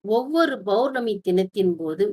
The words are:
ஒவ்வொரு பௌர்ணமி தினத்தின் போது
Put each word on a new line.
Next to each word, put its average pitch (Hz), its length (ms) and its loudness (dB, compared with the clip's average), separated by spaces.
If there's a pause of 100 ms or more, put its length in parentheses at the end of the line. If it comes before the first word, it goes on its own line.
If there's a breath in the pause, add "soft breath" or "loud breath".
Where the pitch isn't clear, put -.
ஒவ்வொரு 277 540 2
பௌர்ணமி 233 560 0
தினத்தின் 185 560 0
போது 160 380 -2